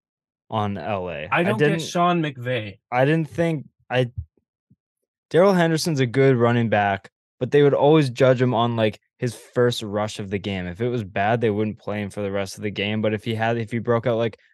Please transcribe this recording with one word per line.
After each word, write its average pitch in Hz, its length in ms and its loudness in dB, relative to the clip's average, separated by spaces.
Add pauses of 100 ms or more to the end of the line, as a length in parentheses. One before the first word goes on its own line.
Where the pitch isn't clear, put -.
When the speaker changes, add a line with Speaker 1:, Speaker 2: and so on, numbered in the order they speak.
(500)
Speaker 1:
on 104 260 -2
L 90 340 -6
A. 78 220 -8
Speaker 2:
I 156 80 0
Speaker 1:
I - 40 2
Speaker 2:
don't 208 140 0
get 151 120 4
Speaker 1:
didn't 165 120 -2
Speaker 2:
Sean 175 400 0
McVay. 123 560 -6 (140)
Speaker 1:
I 127 140 2
didn't 160 240 0
think, 165 360 -4 (240)
I, 123 200 0 (1200)
Darrell 190 240 6
Henderson's 165 460 2
a 131 60 2
good 135 300 4
running 117 320 4
back, 101 420 0 (300)
but 117 100 -4
they 147 120 6
would 139 120 4
always 143 360 4
judge 127 300 4
him 123 140 2
on, 117 220 0
like, 110 240 0 (180)
his 123 160 -4
first - 480 -2
rush 104 360 -6
of 104 120 -10
the 101 80 -4
game. 92 280 -6
If 87 140 -10
it 120 80 -2
was 120 140 -4
bad, 104 380 -2
they 113 100 0
wouldn't 107 280 -2
play 104 240 -8
him 98 80 -8
for 104 120 -10
the 98 80 -4
rest 98 280 -6
of 104 40 -16
the 107 80 -6
game. 104 320 -4
But 107 120 0
if 104 100 -6
he 113 100 -4
had, 113 220 -2
if 113 140 -6
he 120 80 -4
broke 113 280 0
out, 113 120 0
like, 117 200 -2 (160)